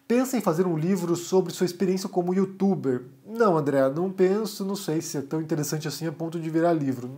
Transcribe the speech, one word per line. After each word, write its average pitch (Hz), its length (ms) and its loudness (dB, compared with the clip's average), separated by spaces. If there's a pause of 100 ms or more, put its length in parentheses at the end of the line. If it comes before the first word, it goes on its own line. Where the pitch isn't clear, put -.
"Pensa 254 300 0
em 214 60 0
fazer 180 260 2
um 165 100 0
livro 170 380 0
sobre 170 380 0
sua 185 120 0
experiência 190 440 -2
como 180 240 0
youtuber?" 185 680 0 (220)
Não, 214 320 4
André, 135 320 4
não 175 220 -2
penso, 196 540 0
não 190 100 -4
sei 156 260 -2
se 156 160 -8
é 135 40 -2
tão 156 180 -4
interessante 156 480 -2
assim 151 180 -6
a 165 60 -2
ponto 160 260 -8
de 160 120 -6
virar 165 240 4
livro. 127 440 -2